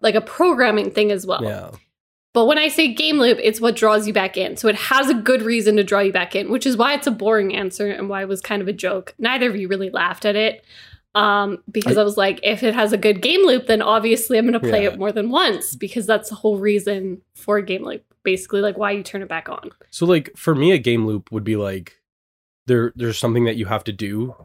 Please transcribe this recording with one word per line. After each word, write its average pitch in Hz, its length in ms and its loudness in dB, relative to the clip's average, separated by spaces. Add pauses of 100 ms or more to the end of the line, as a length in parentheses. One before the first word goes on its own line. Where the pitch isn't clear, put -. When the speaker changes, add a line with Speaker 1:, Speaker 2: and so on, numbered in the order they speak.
Speaker 1:
like, 214 160 2
a 220 40 2
programming 233 720 2
thing 208 220 2
as 190 120 -4
well. 180 200 -4
Speaker 2:
Yeah. 104 260 -8 (640)
Speaker 1:
But 233 120 4
when 302 120 4
I 311 100 2
say 302 240 2
game 302 260 0
loop, 240 220 4
it's 220 200 0
what 233 160 2
draws 214 320 2
you 208 60 -2
back 190 220 -2
in. - 200 -4
So - 100 -4
it 214 80 4
has 262 360 2
a 254 40 2
good 233 280 2
reason 214 340 2
to 202 80 4
draw 202 160 0
you 196 120 2
back 180 220 -2
in, 190 160 -4
which 254 160 0
is 254 120 2
why 247 160 2
it's 285 120 -6
a 285 60 2
boring 208 420 0
answer 202 360 -4
and 196 180 -6
why 196 140 -6
it 190 60 -6
was 190 120 -4
kind 208 220 -4
of 185 40 -8
a 202 60 -2
joke. 185 460 -6
Neither 247 320 0
of 190 40 -4
you 190 140 -4
really 190 220 -4
laughed 175 340 -4
at 208 100 2
it. 220 300 -2 (500)
Um, 202 560 0
because 208 260 0
Speaker 2:
I 214 40 6
Speaker 1:
I 208 40 4
was 208 120 -2
like, 196 260 0
if 214 220 -2
it 220 100 2
has 214 180 0
a 220 40 2
good 196 260 2
game 349 240 2
loop, 254 200 2
then 214 160 2
obviously 226 560 2
I'm 233 80 2
gonna 240 120 2
play 214 260 0
Speaker 2:
Yeah. 202 100 0
Speaker 1:
it - 40 -12
more 196 140 -2
than 214 180 -4
once 254 460 0
because 208 300 -6
that's 220 240 0
the 220 60 -12
whole 214 200 0
reason 196 640 -2 (160)
for 208 220 0
a 208 40 -2
game 196 220 -6
loop. - 180 -10 (220)
Basically, 190 380 -2
like, 202 160 -2
why 202 140 -2
you 202 120 -6
turn 196 180 -10
it 185 60 -14
back 165 220 -10
on. - 200 -14 (200)
Speaker 2:
So, - 160 -2
like, 170 300 2
for - 180 0
me, 151 180 4
a 170 60 4
game 117 280 2
loop 107 240 -4
would 107 140 -6
be, 107 120 0
like, 98 440 -6 (640)
there, 120 300 2
there's 117 220 -4
something 117 260 0
that 113 120 0
you 107 100 -4
have 104 180 -2
to 107 80 -6
do 107 420 -6 (100)